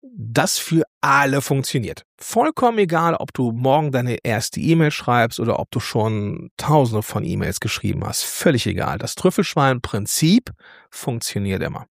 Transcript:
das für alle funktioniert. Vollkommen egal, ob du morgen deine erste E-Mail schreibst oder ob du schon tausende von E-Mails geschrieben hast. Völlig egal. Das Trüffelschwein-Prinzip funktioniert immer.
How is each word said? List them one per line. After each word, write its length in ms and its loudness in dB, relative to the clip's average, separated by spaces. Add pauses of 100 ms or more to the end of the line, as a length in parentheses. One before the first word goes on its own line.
das 560 -2
für 260 2 (180)
alle 400 2
funktioniert. 640 -2 (120)
Vollkommen 600 0
egal, 360 2
ob 180 -8
du 180 0
morgen 400 2
deine 320 0
erste 380 -2
E-Mail 300 4
schreibst 500 0
oder 180 0
ob 120 -6
du 100 -2
schon 760 -2
tausende 480 2
von 220 -6
E-Mails 340 -4
geschrieben 460 -4
hast. 180 -4
Völlig 420 2
egal. 320 -2
Das 180 -8
Trüffelschwein-Prinzip 1400 2 (380)
funktioniert 720 -4
immer. 240 -8 (140)